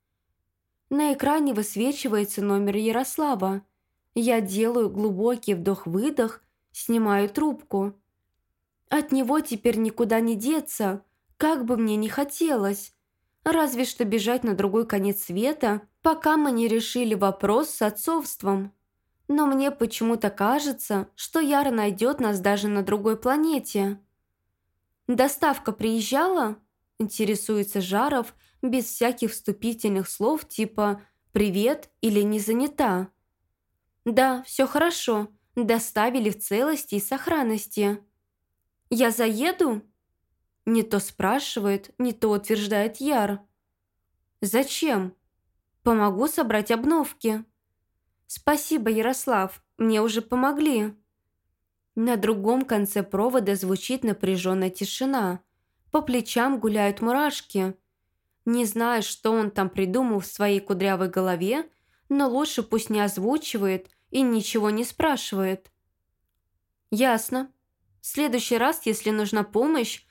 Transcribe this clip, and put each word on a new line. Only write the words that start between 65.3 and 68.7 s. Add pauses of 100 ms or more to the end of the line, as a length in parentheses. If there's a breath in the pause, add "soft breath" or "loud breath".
"Ясно. (500)
В
следующий
раз,